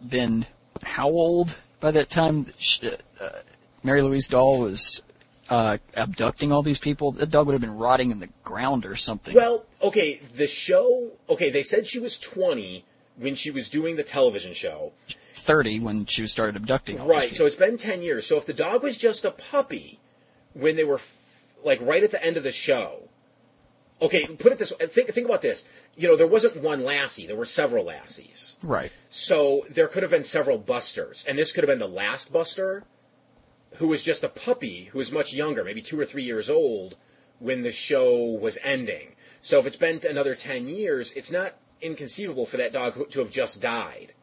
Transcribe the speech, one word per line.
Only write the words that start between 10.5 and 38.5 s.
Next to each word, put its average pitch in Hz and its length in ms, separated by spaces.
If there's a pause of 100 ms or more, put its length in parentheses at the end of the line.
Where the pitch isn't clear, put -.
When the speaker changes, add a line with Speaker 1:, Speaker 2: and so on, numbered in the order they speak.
Speaker 2:
okay, 156 220
they 139 120
said 208 240
she - 140
was 233 180
twenty 117 680 (320)
when 131 200
she 151 140
was 131 180
doing 160 280
the 151 60
television 104 520
show. 78 380 (420)
Speaker 1:
Thirty 120 440
when 107 280
she 110 200
started 107 300
abducting 123 420
all 131 80
these 160 80
Speaker 2:
Right, 143 100
Speaker 1:
people. - 120
Speaker 2:
so 160 100
it's 143 100
been 220 220
ten 196 240
years. 139 240
So 156 100
if 143 100
the 170 80
dog 185 280
was 269 160
just 220 260
a 190 60
puppy - 720 (540)
when 156 220
they 156 80
were, 143 120
f-, - 500 (160)
like, 135 200
right 156 200
at 214 80
the 185 140
end 165 120
of 151 60
the 135 100
show. - 560 (960)
Okay, 180 240
put 160 260
it - 60
this 196 180
way. 165 100
Think, 247 240
think 240 160
about 208 140
this. 113 260 (300)
You 170 120
know, 160 80
there 165 100
wasn't 214 360
one 147 220
lassie. 135 440
There 104 80
were 117 80
several 120 400
lassies. - 760
Speaker 1:
Right. 113 280 (180)
Speaker 2:
So 143 600
there 160 160
could 185 160
have 175 80
been 156 140
several 139 340
Busters. - 680
And 139 100
this 156 140
could 175 100
have 143 80
been 131 80
the 107 160
last 107 380
Buster, 190 500 (960)
who 160 120
was 151 140
just - 220
a - 40
puppy, 98 580
who - 120
was 123 140
much 147 200
younger, 143 320
maybe 107 160
two 151 180
or 143 60
three 139 200
years 113 260
old, 113 460 (420)
when 123 240
the 120 80
show 127 540
was 110 400